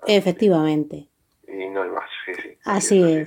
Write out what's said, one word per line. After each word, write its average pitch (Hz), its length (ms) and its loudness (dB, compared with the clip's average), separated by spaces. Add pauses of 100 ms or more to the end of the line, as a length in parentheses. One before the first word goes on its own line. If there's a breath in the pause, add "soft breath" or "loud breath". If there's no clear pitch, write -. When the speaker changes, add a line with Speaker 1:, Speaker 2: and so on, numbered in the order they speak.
Speaker 1:
Efectivamente. 165 1040 2 (380)
Speaker 2:
Y 95 220 -10
no 98 140 -4
hay 90 60 -6
más, - 160 -8 (200)
sí, 92 100 -10
sí. - 140 -14 (140)
Speaker 1:
Así 196 400 2
Speaker 2:
Así - 0 -
Speaker 1:
es. 165 240 4